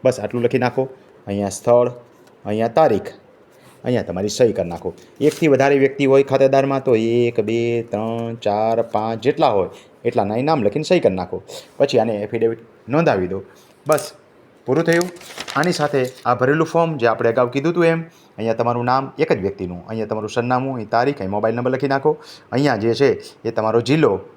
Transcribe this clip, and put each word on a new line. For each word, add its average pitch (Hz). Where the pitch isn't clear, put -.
બસ 123
આટલું 117
લખી 120
નાખો. 120
અહીંયા 101
સ્થળ, 120
અહીંયા 110
તારીખ, 160
અહીંયા 120
તમારી 90
સહી 113
કરી 87
નાખો. 85
એકથી 151
વધારે 139
વ્યક્તિ 135
હોય 139
ખાતેદારમાં 135
તો 123
એક, 117
બે, 117
ત્રણ, 113
ચાર, 110
પાંચ 110
જેટલા 147
હોય 98
એટલાના 110
નામ 143
લખીને 101
સહી 175
કરી 98
નાખો. 92
પછી 131
આને 110
એફિડેવિટ 113
નોંધાવી 127
દો. 92
બસ 147
પૂરું 147
થયું. 170
આની 170
સાથે 143
આ 123
ભરેલું 143
ફોર્મ 165
જે 117
આપણે 117
અગાઉ 120
કીધું 139
હતું 170
એમ, 165
અહીંયા 113
તમારું 120
નામ 131
એક 156
જ 123
વ્યક્તિનું, 90
અહીંયા 113
તમારું 107
સરનામું, 127
અહીં 110
તારીખ, 131
અહીં 95
મોબાઈલ 110
નંબર 123
લખી 131
નાખો. 139
અહીંયા 131
જે 113
છે 123
એ 113
તમારો 110
જિલ્લો 117